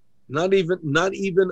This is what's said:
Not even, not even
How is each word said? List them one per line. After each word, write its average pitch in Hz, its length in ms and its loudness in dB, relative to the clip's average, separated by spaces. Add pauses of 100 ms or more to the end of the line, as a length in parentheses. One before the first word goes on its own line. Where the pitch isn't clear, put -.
(280)
Not 165 240 -2
even, 185 300 2
not 165 320 0
even 190 380 0